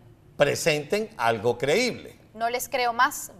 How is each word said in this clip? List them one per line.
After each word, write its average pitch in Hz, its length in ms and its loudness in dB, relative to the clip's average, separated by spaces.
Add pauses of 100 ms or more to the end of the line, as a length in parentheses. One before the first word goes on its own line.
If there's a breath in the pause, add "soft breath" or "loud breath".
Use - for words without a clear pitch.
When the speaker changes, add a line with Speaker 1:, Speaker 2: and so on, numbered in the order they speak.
(380)
Speaker 1:
Presenten 147 800 0
algo 117 400 2
creíble. 143 600 -2 (140)
Speaker 2:
No 226 160 -4
les 247 220 -6
creo 247 240 0
más, 262 460 0